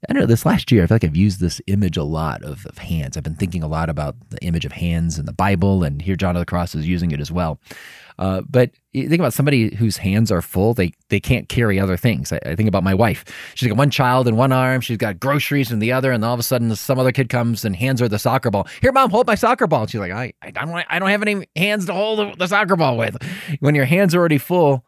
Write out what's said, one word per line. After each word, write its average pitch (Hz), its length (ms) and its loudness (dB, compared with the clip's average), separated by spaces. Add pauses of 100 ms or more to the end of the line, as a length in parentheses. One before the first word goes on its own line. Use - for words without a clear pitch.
I - 60 -2
don't 277 80 2
know, - 60 2
this 120 180 4
last 170 260 2
year, 107 120 6
I 85 40 2
feel 110 80 4
like 113 80 2
I've 78 120 0
used 95 240 2
this 90 260 -2
image 98 320 0
a 80 60 -2
lot 78 400 -4
of, 76 240 -14
of - 100 -18
hands. 73 400 -6
I've 143 60 -8
been 80 120 -6
thinking 87 280 -4
a 78 40 -6
lot 80 220 -2
about 73 260 -4 (140)
the - 140 -12
image 85 220 -2
of 69 60 -8
hands 85 460 -2
in 73 80 -6
the 65 80 -8
Bible, 95 500 2
and 71 160 -2
here 90 160 -2
John 87 200 0
of 87 60 0
the 85 40 -2
Cross 87 300 -4
is 80 120 -4
using 87 220 0
it 71 100 -4
as 73 120 -8
well. 82 280 -4 (600)
Uh, 95 280 -2
but 123 220 2 (240)
you 131 160 -4
think 165 100 2
about 139 140 0
somebody 139 420 2
whose 107 220 0
hands 104 340 2
are 85 120 0
full, 107 320 0
they, 90 180 0 (160)
they 101 100 2
can't - 300 -2
carry 107 300 0
other 95 180 0
things. 82 340 -2
I, 82 140 -4
I 76 100 -6
think 107 140 2
about 95 140 0
my 95 100 2
wife. 110 320 0 (300)
She's 127 120 -2
got 104 100 0
one 139 120 4
child 127 380 2
in 113 80 2
one 131 160 2
arm, 127 300 2
she's 120 160 -4
got 98 220 -4
groceries 139 520 0
in 113 80 -2
the 113 120 0
other, 131 200 0
and 117 120 0
all 117 100 0
of 123 60 -4
a 113 40 -4
sudden 117 320 0
some 131 240 -2
other 131 120 4
kid 127 180 0
comes 117 360 -2
and 98 100 0
hands 123 240 0
her 123 80 2
the 104 120 0
soccer 127 320 0
ball. 98 160 0 (120)
"Here, 262 120 4
Mom, 262 180 4
hold 220 160 2
my 233 100 2
soccer 240 300 2
ball." 151 160 2
And 107 80 -4
she's 113 100 -6
like, 92 120 -4
"I, 113 220 -8 (100)
I 80 80 -18
don't, 165 360 -6
I 170 120 -2
don't 190 100 0
have 208 140 2
any 202 320 -2
hands 196 320 0
to 185 60 -4
hold 214 260 0
the, 202 180 -2
the 180 100 -2
soccer 202 280 2
ball 143 200 2
with." 113 220 -2 (420)
When 143 140 2
your 143 120 4
hands 170 280 4
are 175 60 4
already 165 180 4
full 143 500 2